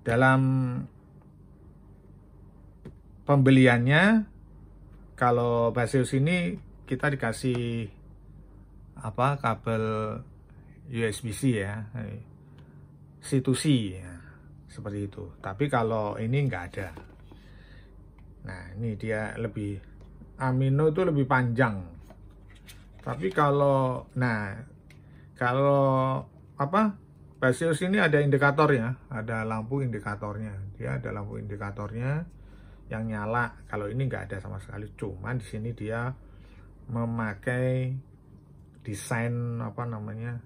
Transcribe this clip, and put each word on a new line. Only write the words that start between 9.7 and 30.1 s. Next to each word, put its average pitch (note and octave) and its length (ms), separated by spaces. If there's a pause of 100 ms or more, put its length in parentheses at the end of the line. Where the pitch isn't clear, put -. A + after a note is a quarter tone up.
U A#2 80
S A2 240
B A2 80
C A2 320
ya, G#2 240 (1400)
C C3+ 160
to C3 160
C A2+ 400
ya, F#2 160 (560)
seperti G2+ 400
itu. G#2+ 160 (160)
Tapi C3+ 320
kalau G#2+ 480
ini B2 240
nggak F2+ 280
ada. F#2 200 (1500)
Nah, F#2 320
ini A2+ 240
dia G#2+ 400
lebih, G2+ 400 (600)
Amino C3+ 520
itu D#3+ 80
lebih D#3 240
panjang. B2 560 (1200)
Tapi D3 320
kalau, C#3 760 (120)
nah, G#2+ 320 (840)
kalau C3+ 840 (340)
apa, G3 400 (460)
Basius D#3 420
ini F#3+ 160
ada D#3 220
indikatornya, C#3+ 760 (140)
ada A2 340
lampu A2 380
indikatornya. G#2+ 720 (220)